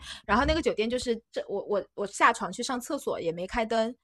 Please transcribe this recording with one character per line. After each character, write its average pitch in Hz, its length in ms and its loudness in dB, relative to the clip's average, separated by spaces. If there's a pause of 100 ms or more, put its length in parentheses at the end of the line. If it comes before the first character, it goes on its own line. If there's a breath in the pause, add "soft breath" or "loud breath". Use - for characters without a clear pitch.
(280 loud breath)
然 208 100 4
后 269 60 6
那 302 100 4
个 320 80 2
酒 - 120 2
店 220 160 0
就 247 100 0
是 240 160 0 (160)
这， - 160 -4
我， 196 160 -4
我， 196 200 0 (120)
我 202 100 -4
下 240 280 4
床 185 180 -4
去 214 100 -8
上 247 200 -2
厕 285 160 -4
所 110 240 -2
也 165 100 -2
没 175 160 -4
开 233 180 0
灯， 226 380 0